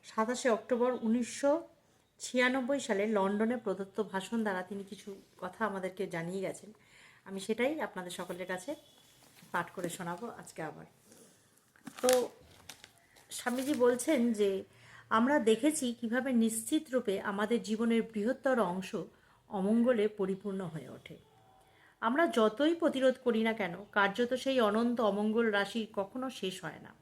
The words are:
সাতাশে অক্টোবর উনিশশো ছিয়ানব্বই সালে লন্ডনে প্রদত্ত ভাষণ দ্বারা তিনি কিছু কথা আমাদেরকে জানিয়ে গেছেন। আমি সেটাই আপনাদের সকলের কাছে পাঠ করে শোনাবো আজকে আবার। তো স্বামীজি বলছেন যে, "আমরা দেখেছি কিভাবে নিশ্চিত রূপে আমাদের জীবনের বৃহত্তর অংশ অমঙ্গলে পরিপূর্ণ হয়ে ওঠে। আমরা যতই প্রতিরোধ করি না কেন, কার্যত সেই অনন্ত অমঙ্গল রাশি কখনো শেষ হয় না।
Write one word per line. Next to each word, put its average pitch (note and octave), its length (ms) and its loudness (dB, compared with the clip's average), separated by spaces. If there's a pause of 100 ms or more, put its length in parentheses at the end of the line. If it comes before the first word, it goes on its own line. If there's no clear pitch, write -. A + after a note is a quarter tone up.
সাতাশে A#3+ 460 -2
অক্টোবর A#3+ 520 2
উনিশশো B3 640 0 (520)
ছিয়ানব্বই B3+ 600 0
সালে G#3 280 0
লন্ডনে G#3+ 500 2
প্রদত্ত G3 460 -4
ভাষণ F#3+ 380 -4
দ্বারা F#3+ 220 -2
তিনি G3 200 -10
কিছু G3 380 -16 (160)
কথা F#3 280 -6
আমাদেরকে F#3+ 420 -4
জানিয়ে E3+ 340 -6
গেছেন। F#3 320 -8 (520)
আমি F#3+ 140 -10
সেটাই A#3+ 420 -2
আপনাদের F#3 300 -8
সকলের F3+ 360 -8
কাছে F#3 280 -6 (760)
পাঠ F3 200 -4
করে F3 180 -6
শোনাবো F3+ 380 -8
আজকে - 340 -14
আবার। D#3 240 -10 (1160)
তো B3 280 6 (1000)
স্বামীজি B3+ 440 -4
বলছেন B3 600 2
যে, G3+ 300 0 (460)
"আমরা B3 300 4
দেখেছি A#3+ 540 2
কিভাবে A#3+ 400 -2
নিশ্চিত A3+ 580 2
রূপে G#3+ 300 0
আমাদের G#3 420 0
জীবনের A3+ 380 2 (120)
বৃহত্তর A#3+ 460 0
অংশ F#3 360 -2 (540)
অমঙ্গলে G#3+ 580 2
পরিপূর্ণ G3 540 -4
হয়ে D#3 280 -10
ওঠে। B2+ 280 -18 (840)
আমরা C4+ 260 4
যতই A#3+ 480 4
প্রতিরোধ C4 480 4
করি A3 200 4
না A3+ 100 2
কেন, F#3+ 380 -4
কার্যত G#3 420 2
সেই C4 280 2
অনন্ত A#3 400 2
অমঙ্গল G#3+ 440 2
রাশি G#3 480 0
কখনো B3+ 360 -6
শেষ F#3 340 -8
হয় D3+ 200 -10
না। - 180 -20